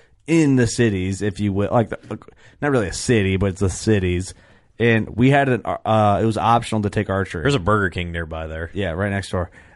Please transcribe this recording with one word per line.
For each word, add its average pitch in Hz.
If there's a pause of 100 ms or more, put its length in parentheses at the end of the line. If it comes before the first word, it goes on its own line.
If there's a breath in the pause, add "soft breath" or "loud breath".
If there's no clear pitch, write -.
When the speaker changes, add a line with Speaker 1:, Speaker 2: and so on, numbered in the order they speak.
(280 soft breath)
Speaker 1:
in 151
the 123
cities, 98
if 101
you 104
will. 98
Like, 110
the, - (420 soft breath)
not 143
really 120
a 82
city, 98
but 98
it's 92
the 95
cities. 92 (420 soft breath)
And 113
we 123
had 139
an, 120
uh, 104
it 107
was 110
optional 110
to 101
take 107
archery. 95
Speaker 2:
There's 143
a 135
Burger 101
King 87
nearby 80
there. 80
Speaker 1:
Yeah, 92
right 95
next 98
door. 90 (260 loud breath)